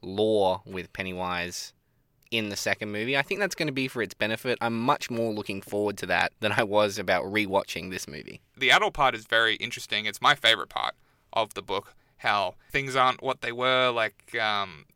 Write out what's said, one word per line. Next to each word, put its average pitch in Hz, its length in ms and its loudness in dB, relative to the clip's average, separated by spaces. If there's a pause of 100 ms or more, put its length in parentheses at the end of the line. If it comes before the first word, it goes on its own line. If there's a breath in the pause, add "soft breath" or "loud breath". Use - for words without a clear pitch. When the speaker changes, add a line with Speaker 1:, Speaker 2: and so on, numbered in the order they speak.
Speaker 1:
lore 98 640 2
with 92 280 -10
Pennywise 90 800 -4 (580)
in 110 180 -2
the 101 60 -6
second 104 360 -2
movie. 117 260 -2
I 139 60 2
think 196 160 -4
that's 190 160 -2
gonna 156 180 -2
be 131 140 -2
for 120 160 -4
its 92 100 -4
benefit. 110 480 -2
I'm 117 180 0
much 135 300 0
more 117 240 -2
looking 104 280 -6
forward 104 360 -2
to - 80 -8
that 90 340 2
than 107 120 0
I 113 120 2
was 104 360 2
about 92 260 2
rewatching 98 640 0
this 90 180 -8
movie. - 320 -14 (160)
Speaker 2:
The 127 160 2
adult 180 220 6
part 131 220 2
is 110 100 -10
very 113 300 4
interesting. - 500 -6
It's 104 160 -6
my 139 140 6
favorite 110 340 4
part - 240 -4 (400)
of 110 220 -2
the 98 80 -8
book, 98 320 -6 (220)
how 101 380 0 (160)
things 135 240 -4
aren't 127 280 2
what 131 180 -4
they 120 100 -4
were, 127 380 2
like, 113 500 -4
um, 101 460 -2 (100)